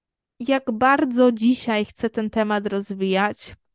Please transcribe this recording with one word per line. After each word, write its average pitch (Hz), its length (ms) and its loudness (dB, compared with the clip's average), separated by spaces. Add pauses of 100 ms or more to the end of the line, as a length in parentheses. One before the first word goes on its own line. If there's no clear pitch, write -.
(400)
jak 262 320 -2
bardzo 254 600 4
dzisiaj 226 520 0
chcę - 260 -6
ten 220 200 -4
temat 214 360 -2
rozwijać, 196 880 -4 (180)